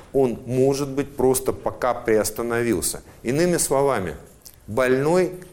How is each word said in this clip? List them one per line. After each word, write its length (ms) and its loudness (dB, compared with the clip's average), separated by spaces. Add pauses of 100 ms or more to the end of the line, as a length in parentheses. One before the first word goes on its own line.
(120)
он, 360 2
может 420 2
быть, 260 -4
просто 380 2
пока 400 -2
приостановился. 1080 0 (180)
Иными 360 0
словами, 580 0 (500)
больной, 680 2 (180)